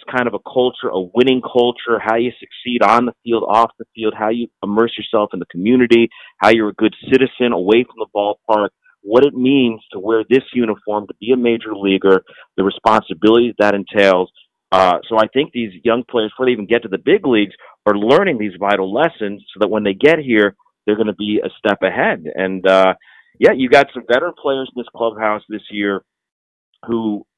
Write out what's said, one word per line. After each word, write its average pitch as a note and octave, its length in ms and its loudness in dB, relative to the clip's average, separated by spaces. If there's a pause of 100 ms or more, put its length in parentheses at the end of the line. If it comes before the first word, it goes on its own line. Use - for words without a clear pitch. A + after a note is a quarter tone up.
kind B2 200 -2
of G2+ 40 -10
a G2+ 60 -6 (100)
culture, B2+ 400 -2
a F#2+ 120 -4 (120)
winning B2+ 280 2
culture, A#2+ 600 -2
how A2 140 -2
you A#2 240 -2
succeed - 420 -6
on A2+ 240 4
the A#2 80 -4 (120)
field, A#2 200 -2
off A2+ 320 2
the A2+ 60 -16 (100)
field, A2 240 -4
how G#2+ 120 -4
you A#2 180 -4 (160)
immerse G#2+ 340 0
yourself G#2 360 -4
in F#2+ 60 -8
the E2+ 80 -10
community, A#2 600 2 (300)
how G2 100 2
you're A2 220 2
a G2 60 -10
good G#2+ 200 -2 (160)
citizen B2+ 400 0
away G#2 320 2
from A#2+ 140 -20
the A2 180 -10
ballpark, G#2 540 -2 (320)
what A#2 240 2
it C#3+ 80 2
means B2+ 480 0 (100)
to G2+ 80 -12
wear A2 300 0
this B2+ 140 2 (100)
uniform, G#2 540 -4
to - 120 -14
be A2+ 140 0
a B2+ 40 0
major A2+ 380 -2
leaguer, G2 480 2 (320)
the G2 80 -2
responsibilities G#2+ 960 0
that G#2 160 2
entails. G2 560 0 (400)
Uh, F#2 280 4 (100)
so A2+ 100 -2
I A2 80 2
think D3 240 -4
these A2+ 220 -8 (100)
young A#2 260 0
players, G#2+ 220 -2
before B2+ 140 -4
they B2+ 80 2
even G#2 140 -8
get A#2 160 0
to A2+ 40 -10
the F#2+ 100 -6
big E3+ 300 0
leagues, G#2+ 260 0 (320)
are G#2 120 2
learning C#3 400 2
these G#2 200 -6
vital G2 340 -2
lessons G#2 520 -4 (100)
so G2 60 -8
that G#2 100 0
when G#2+ 140 -2
they G2+ 100 0
get D3 260 2
here, G#2+ 360 2 (320)
they're G#2+ 80 2
gonna G#2+ 180 -2
be G#2 300 -4
a - 140 -6
step G2+ 240 -2
ahead. G#2 440 -2 (100)
And, F#2+ 320 -4
uh, F#2+ 260 4 (460)
yeah, C3 140 4
you B2+ 160 -2
got C#3 240 6
some B2 140 -12
veteran D3+ 320 0
players C3+ 360 -6
in A#2+ 40 -12
this A#2 160 -12
clubhouse G#2+ 540 -4
this G#2+ 220 -12
year G2+ 320 -4 (840)
who A2 400 -6 (120)